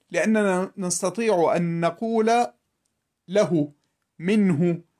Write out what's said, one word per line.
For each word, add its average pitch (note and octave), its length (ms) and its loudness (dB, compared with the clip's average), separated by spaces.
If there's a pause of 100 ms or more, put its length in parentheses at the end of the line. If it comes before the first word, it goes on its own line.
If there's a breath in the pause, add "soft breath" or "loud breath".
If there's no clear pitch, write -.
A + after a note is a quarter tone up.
(120)
لأننا F#3+ 680 0
نستطيع F3+ 760 0
أن E3+ 240 -2
نقول: A3+ 680 0 (800)
"له"، E3+ 440 0 (480)
"منه"، F3 640 0 (180)